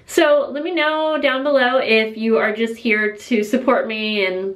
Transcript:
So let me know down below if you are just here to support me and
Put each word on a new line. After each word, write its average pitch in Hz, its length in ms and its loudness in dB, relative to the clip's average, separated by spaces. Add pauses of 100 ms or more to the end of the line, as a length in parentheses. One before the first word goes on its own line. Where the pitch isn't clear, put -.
So 294 460 2
let 285 100 -6
me 349 80 -6
know 311 500 0
down 269 220 0
below 262 360 2
if 220 400 0
you 220 180 2
are 214 180 0
just 226 220 -4
here 208 400 -2
to 220 260 -2
support 240 460 0
me 214 380 -2
and 185 300 -4